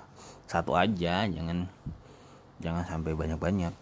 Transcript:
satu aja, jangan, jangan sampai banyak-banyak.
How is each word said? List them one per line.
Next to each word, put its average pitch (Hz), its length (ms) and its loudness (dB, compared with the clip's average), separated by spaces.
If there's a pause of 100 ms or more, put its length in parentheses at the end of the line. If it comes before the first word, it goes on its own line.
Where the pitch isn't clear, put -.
(480)
satu 85 240 0
aja, 90 560 4
jangan, 85 400 -2 (960)
jangan 85 240 -2
sampai 82 240 -2
banyak-banyak. 80 720 0